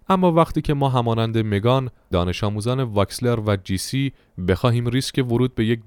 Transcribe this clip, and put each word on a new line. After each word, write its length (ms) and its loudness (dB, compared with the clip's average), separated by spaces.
اما 240 4
وقتی 280 2
که 140 0
ما 140 0
همانند 500 0
مگان، 520 0
دانش 340 0
آموزان 360 -2
واکسلر 640 -2
و 100 2
جی 220 -4
سی 340 -4
بخواهیم 400 2
ریسک 300 -4
ورود 360 0
به 100 0
یک 220 0